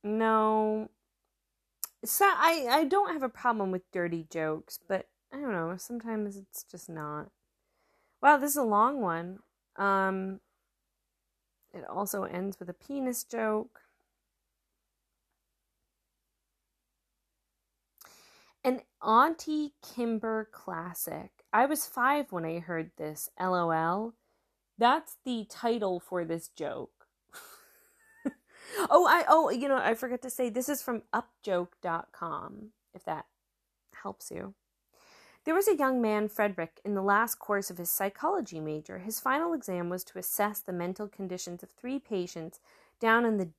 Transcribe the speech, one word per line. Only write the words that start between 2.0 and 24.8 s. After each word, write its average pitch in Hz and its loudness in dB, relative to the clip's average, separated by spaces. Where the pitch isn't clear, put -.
So - 2
I, 330 4
I 311 6
don't 381 2
have 302 -4
a 254 -2
problem 220 0
with 185 -4
dirty 170 -2
jokes, 156 -4
but 190 -2
I 262 -14
don't 277 -4
know, 170 -2
sometimes 214 -6
it's - -16
just - -18
not. 151 -8
Wow, 285 8
this 285 0
is 285 0
a 285 2
long 226 4
one. 175 -4
Um, 190 0
it 175 -16
also 196 -4
ends 190 -6
with 170 -12
a 175 -12
penis 262 -4
joke. 220 -2
An 254 0
Auntie 302 2
Kimber 220 -4
classic. 175 -10
"I 240 6
was 294 -2
five 269 0
when 170 -4
I 160 -4
heard 165 -6
this, 151 -8
L 185 0
O 170 2
L." 170 0
That's 254 4